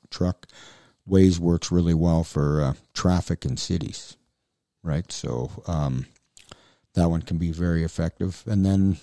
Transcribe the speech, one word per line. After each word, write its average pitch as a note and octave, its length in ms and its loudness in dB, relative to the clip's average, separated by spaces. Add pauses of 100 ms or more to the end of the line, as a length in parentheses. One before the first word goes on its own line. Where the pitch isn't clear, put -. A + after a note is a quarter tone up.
(100)
truck. - 380 -4 (600)
Waze F#2+ 300 6
works E2+ 320 0
really E2+ 240 4
well E2 300 2
for, D2 360 0
uh, C#2 120 0 (220)
traffic F2+ 500 0
in - 120 -4
cities, - 600 -8 (680)
right? D#2+ 300 -6
So, - 560 -8
um, C#2 380 -4 (880)
that E2+ 160 4
one E2 120 -2
can E2+ 160 -6
be E2 140 -2
very E2 320 -2
effective. E2+ 640 -6
And G2+ 200 2
then, G2 360 2